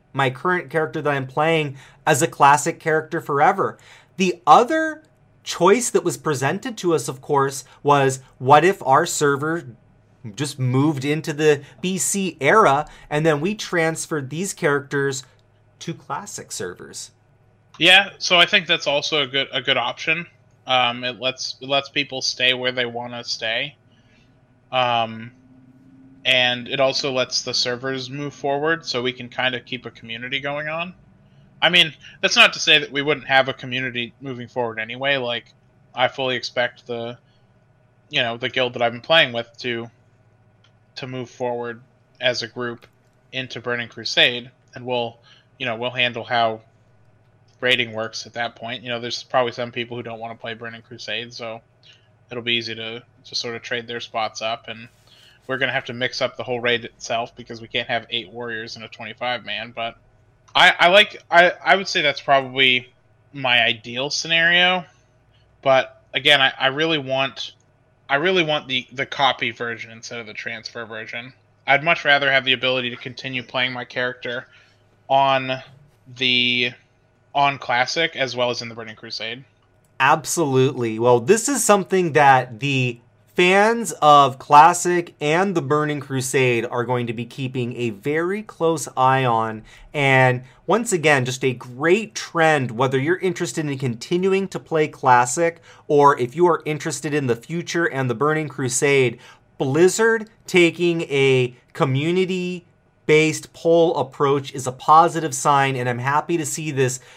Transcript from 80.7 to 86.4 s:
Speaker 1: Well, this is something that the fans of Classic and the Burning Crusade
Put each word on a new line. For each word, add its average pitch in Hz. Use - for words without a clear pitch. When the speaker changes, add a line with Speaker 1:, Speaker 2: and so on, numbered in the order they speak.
Speaker 1:
Well, 123
this 220
is 254
something 185
that 127
the 131
fans 202
of 143
Classic 170
and 175
the 165
Burning 147
Crusade 127